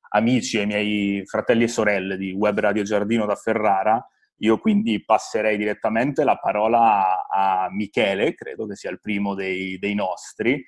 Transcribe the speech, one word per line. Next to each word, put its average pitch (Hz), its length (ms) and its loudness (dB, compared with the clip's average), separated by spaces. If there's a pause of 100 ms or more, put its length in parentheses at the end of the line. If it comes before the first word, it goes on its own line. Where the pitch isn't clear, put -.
amici, 113 480 2
ai 104 80 0
miei 104 600 -2
fratelli 113 380 0
e 113 60 2
sorelle 98 480 0
di 95 160 -6
Web 104 260 0
Radio 104 240 2
Giardino 104 420 0
da 104 100 -2
Ferrara, 107 720 0 (320)
io 110 200 2
quindi 107 480 0
passerei 107 520 0
direttamente 113 680 0
la 120 100 4
parola 104 960 2
a 92 420 0
Michele, 104 640 0
credo - 320 -10
che 101 100 -10
sia - 140 -12
il 92 100 -10
primo 101 360 -2
dei, 95 420 -4
dei 101 160 -4
nostri, 104 760 -4